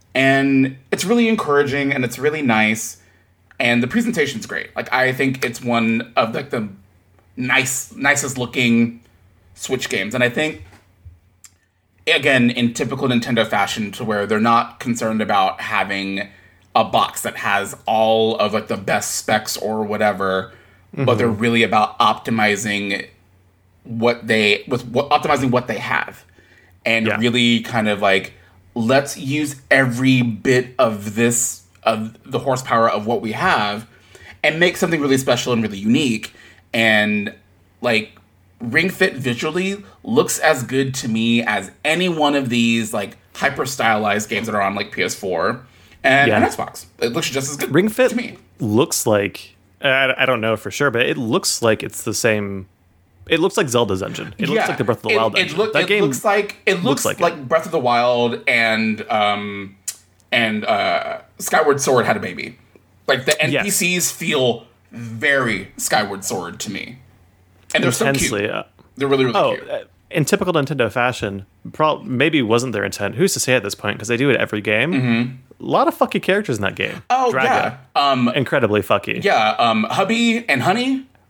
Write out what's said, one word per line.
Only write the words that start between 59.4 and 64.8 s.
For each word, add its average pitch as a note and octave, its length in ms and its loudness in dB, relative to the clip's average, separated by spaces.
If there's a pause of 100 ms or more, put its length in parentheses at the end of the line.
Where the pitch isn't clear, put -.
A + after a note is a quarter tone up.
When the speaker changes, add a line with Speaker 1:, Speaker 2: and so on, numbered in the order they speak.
Speaker 1:
and, A2 340 0
uh, G2 540 0 (200)
Skyward D3 420 2
Sword B2 240 4
had G#2+ 120 2
a - 20 -6
baby. F2+ 380 -10 (500)
Like, C3 180 0
the D3+ 140 2
Speaker 2:
Yes. D3 220 0
Speaker 1:
N - 40 -2
P G#2 40 -4
Cs F3 420 0
feel C3 540 -2 (260)